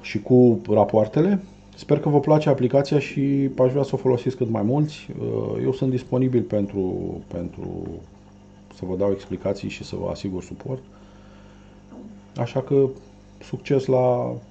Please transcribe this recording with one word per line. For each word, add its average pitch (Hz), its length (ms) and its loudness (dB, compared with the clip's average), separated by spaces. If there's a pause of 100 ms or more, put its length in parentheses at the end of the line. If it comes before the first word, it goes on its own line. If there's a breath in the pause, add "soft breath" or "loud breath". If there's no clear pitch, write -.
și - 200 -6
cu 123 480 6
rapoartele. 110 720 4 (320 loud breath)
Sper 143 240 0
că 156 100 -2
vă 147 100 4
place 151 300 4
aplicația 135 500 2
și 139 500 0 (100)
aș 127 120 4
vrea 139 120 0
să - 100 -4
o 135 40 -4
folosiți 127 380 0
cât 117 140 -2
mai 110 120 0
mulți. 147 460 0 (560)
Eu 131 100 0
sunt 131 160 -2
disponibil 127 520 0
pentru, 92 760 -4 (120)
pentru 87 600 -10 (880)
să - 140 -10
vă 92 60 -4
dau 98 160 0
explicații 98 580 -6
și - 140 -12
să - 120 -12
vă 87 140 -6
asigur 90 340 -8
suport. 127 380 -12 (1500 loud breath)
Așa 127 260 -4
că 139 260 2 (560)
succes 135 420 -2
la 123 480 2 (180)